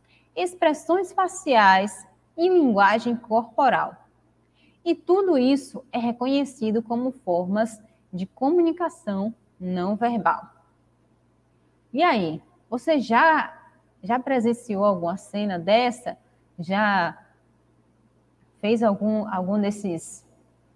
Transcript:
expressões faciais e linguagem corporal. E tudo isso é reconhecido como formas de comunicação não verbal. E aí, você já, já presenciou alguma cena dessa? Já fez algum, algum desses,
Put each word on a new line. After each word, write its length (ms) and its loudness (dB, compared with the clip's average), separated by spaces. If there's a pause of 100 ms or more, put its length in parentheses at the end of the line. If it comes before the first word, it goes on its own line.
(340)
expressões 800 -2
faciais 920 2 (300)
e 120 2
linguagem 680 4
corporal. 800 0 (880)
E 100 0
tudo 420 0
isso 560 0
é 60 -4
reconhecido 840 -2
como 280 -4
formas 720 -4 (300)
de 120 -8
comunicação 1120 -2 (260)
não 360 -4
verbal. 520 -2 (1400)
E 100 0
aí, 380 0 (300)
você 300 0
já, 600 2 (420)
já 160 -2
presenciou 680 -2
alguma 320 0
cena 420 -6
dessa? 580 0 (420)
Já 600 0 (1400)
fez 220 0
algum, 460 0
algum 320 -2
desses, 640 -6 (520)